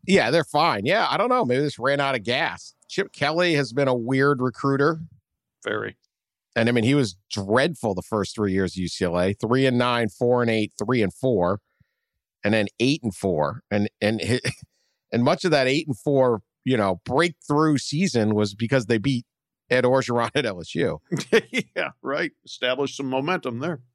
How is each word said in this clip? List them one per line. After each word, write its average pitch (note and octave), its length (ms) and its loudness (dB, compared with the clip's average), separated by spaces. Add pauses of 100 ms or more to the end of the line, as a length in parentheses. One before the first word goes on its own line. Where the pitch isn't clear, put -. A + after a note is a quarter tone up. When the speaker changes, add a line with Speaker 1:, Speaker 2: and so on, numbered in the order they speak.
Speaker 1:
Yeah, D3+ 240 4
they're D#3+ 140 4
fine. B2 400 2
Yeah, F#3 240 2
I C#3 80 0
don't A3 120 0
know. B3+ 160 2
Maybe B2 140 0
they D3 80 0
just - 100 -6
ran C#3 220 0
out C3+ 160 0
of G#2+ 80 -6
gas. A#2+ 500 -4 (140)
Chip - 240 -4
Kelly E3 420 0
has C3+ 180 0
been C3+ 160 0
a B2+ 60 2
weird C3+ 480 2
recruiter. C#3 600 0 (640)
Speaker 2:
Very. G#2+ 340 -6 (580)
Speaker 1:
And, A#2 140 2
I - 20 2
mean, A#2+ 120 2
he C3+ 120 4
was A#2 220 0 (120)
dreadful A2 640 0
the F2+ 80 -4
first G#2 340 -4
three G#2 160 -2
years F#2+ 220 0
at F2+ 40 -8
U F2+ 100 -4
C - 180 -4
L F2 140 0
A. G2 140 2
Three B2+ 340 2
and B2 100 2
nine, A#2+ 320 0
four B2 320 0
and A#2 80 0
eight, A2 240 0 (100)
three A#2+ 200 0
and F#2 100 0
four, G2+ 460 0 (840)
and G#2 100 0
then G#2+ 120 2 (140)
eight C3+ 240 0
and G#2+ 120 -4
four. D2+ 540 -2
And, G#2 200 0 (120)
and, G#2+ 200 0
hi-, A2+ 220 -2
<laughs> - 680 -12
and A#2+ 100 2
much E3+ 220 0
of F3 60 2
that C3+ 160 2
eight C#3+ 200 0
and B2+ 100 -6
four, B2+ 440 0 (240)
you B2+ 120 2
know, F#2+ 280 0
breakthrough D3+ 720 0
season B2 560 0
was G#2 220 0
because A2+ 320 0
they A#2 100 2
beat A#2+ 280 -2 (440)
Ed B2+ 140 4
Orgeron B2 520 2
at B2+ 120 0
L F#2 120 -6
S - 140 -14
U. D#2 260 -2 (320)
Speaker 2:
<laughs> A3+ 100 4 (340)
Yeah, D3+ 160 -6 (100)
right. C#3+ 300 -4 (120)
Established C3 540 -4
some C#3 120 -6
momentum C3+ 500 -2
there. D#3 200 -6 (160)